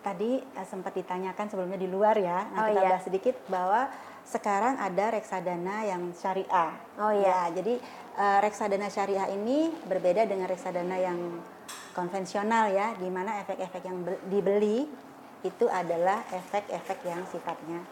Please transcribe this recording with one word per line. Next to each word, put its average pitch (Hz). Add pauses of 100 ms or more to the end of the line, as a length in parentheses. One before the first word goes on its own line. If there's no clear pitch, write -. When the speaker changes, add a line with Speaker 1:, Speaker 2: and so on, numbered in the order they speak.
Speaker 1:
tadi, 202
eh, 190
sempat 190
ditanyakan 185
sebelumnya 190
di 185
luar 208
ya. 180
Nah, 196
Speaker 2:
Oh, 220
Speaker 1:
kita 190
Speaker 2:
iya. 185
Speaker 1:
bahas 180
sedikit 190
bahwa 185 (340)
sekarang 214
ada 202
reksadana 185
yang 175
syariah. 185 (240)
Speaker 2:
Oh, 214
iya. 190
Speaker 1:
Ya, 170
jadi, 190 (380)
eh, 202
reksadana 208
syariah 196
ini 269 (160)
berbeda 185
dengan 190
reksadana 180
yang 175 (560)
konvensional 202
ya, 202
di 185
mana 196
efek-efek 185
yang 180
be-, 180
dibeli 208 (560)
itu 190
adalah 180
efek-efek 190
yang 175 (120)
sifatnya 165 (100)